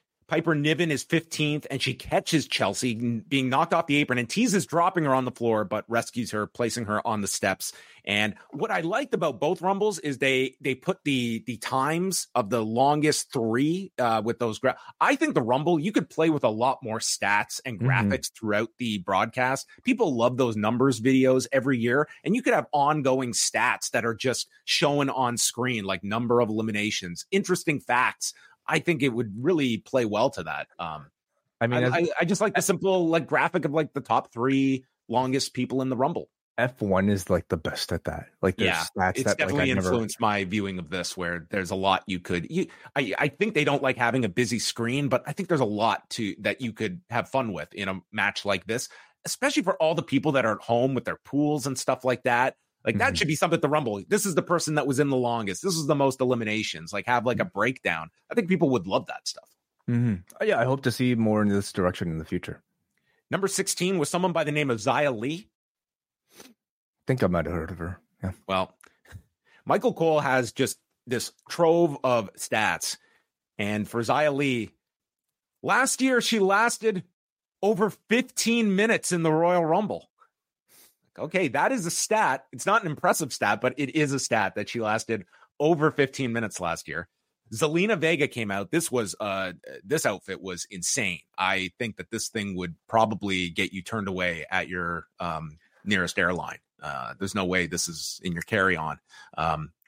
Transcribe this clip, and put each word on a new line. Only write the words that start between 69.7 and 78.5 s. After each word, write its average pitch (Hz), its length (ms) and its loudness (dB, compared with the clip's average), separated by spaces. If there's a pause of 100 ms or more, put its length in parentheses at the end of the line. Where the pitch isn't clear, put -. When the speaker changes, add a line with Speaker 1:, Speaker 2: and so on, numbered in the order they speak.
Speaker 1:
Cole 160 280 2
has 131 320 2
just - 260 -2 (280)
this 117 260 -4 (180)
trove 170 520 4
of 117 300 0
stats. 101 640 -2 (600)
And 104 280 -2
for 117 140 -4
Xia 139 340 2
Li, 127 360 -2 (920)
last 233 380 2
year 254 220 4
she 226 160 0
lasted 208 640 2 (580)
over 202 280 2 (180)
fifteen 226 680 2